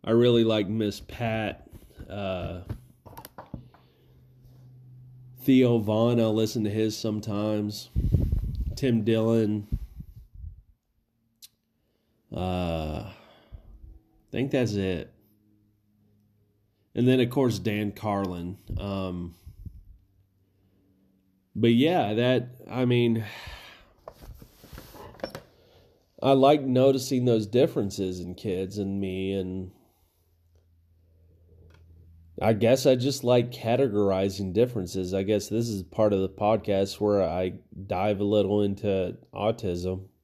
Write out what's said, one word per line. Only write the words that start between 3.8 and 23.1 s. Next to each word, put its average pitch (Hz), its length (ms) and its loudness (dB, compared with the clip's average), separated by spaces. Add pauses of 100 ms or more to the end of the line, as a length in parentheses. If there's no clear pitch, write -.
Theo 127 380 6
Vaughn, 113 420 2
I'll 110 120 2
listen 110 300 0
to 104 60 -2
his 110 280 0
sometimes. 107 920 -4 (880)
Tim 117 260 2
Dillon. 110 640 2 (2750)
Uh, 87 760 -4
I - 40 -20 (1160)
think 131 200 -4
that's 120 220 0
it. 95 400 -4 (1800)
And 120 120 2
then, 127 120 6
of 120 100 4
course, 123 300 2
Dan 104 320 -2
Carlin. 92 680 -4 (200)
Um, 92 580 -6 (2250)
but 117 180 4
yeah, 131 420 4
that, 123 360 2 (200)
I 127 160 0
mean, 120 400 2 (3000)